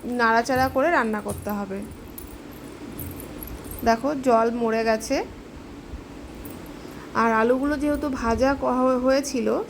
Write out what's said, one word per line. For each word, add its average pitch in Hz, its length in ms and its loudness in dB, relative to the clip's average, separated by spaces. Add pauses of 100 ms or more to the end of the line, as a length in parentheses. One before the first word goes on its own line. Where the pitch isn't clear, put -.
নাড়াচাড়া 240 640 2
করে 269 220 2
রান্না 220 300 2
করতে 202 300 -6
হবে। 202 280 -4 (2000)
দেখো, 233 300 2 (100)
জল 233 260 4
মরে 226 340 0
গেছে। 226 400 0 (1900)
আর 226 180 4
আলুগুলো 254 440 4
যেহেতু 294 320 2
ভাজা 247 520 2
ক-, - 40 -2
হয়ে-, 254 340 4
হয়েছিল, 262 720 2